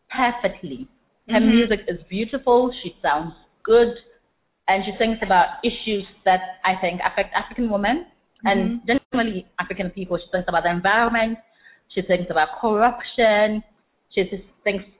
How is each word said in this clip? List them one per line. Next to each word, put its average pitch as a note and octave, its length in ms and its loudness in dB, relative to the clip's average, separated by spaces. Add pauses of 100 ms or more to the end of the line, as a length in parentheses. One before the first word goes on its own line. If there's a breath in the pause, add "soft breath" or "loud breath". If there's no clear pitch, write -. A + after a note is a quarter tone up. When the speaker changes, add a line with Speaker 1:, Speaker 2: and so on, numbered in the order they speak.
Speaker 1:
perfectly. G3+ 760 -4 (400)
Her A3+ 120 2
Speaker 2:
Mm-hmm. A3 180 6
Speaker 1:
music A3 300 2
is F3 100 -6 (120)
beautiful, B3 600 2 (120)
she E3+ 180 -10
sounds D#3+ 320 -2 (300)
good, A#3 260 6 (800)
and G3 180 2
she G#3 140 -6
sings A3+ 240 0
about F#3 400 2
issues G#3+ 420 -4 (180)
that F#3 400 0
I F#3 160 0
think F3+ 220 -4
affect G3 320 -2
African A3+ 360 -4
women G#3+ 360 0 (380)
and A3 420 0
Speaker 2:
Mm-hmm. B3+ 120 0 (160)
Speaker 1:
generally A3 320 -2 (140)
African F#3 300 -6
people. F3+ 280 -6
She - 140 -12
thinks F3+ 160 -2
about E3+ 160 0
the F3 60 0
environment, A3+ 720 0 (540 soft breath)
she F#3+ 100 -4
thinks F3+ 260 0
about D#3+ 320 -2
corruption, G#3+ 1040 2 (500)
she G3 160 0
just G3 160 -10 (180)
thinks, G3+ 220 -2 (140)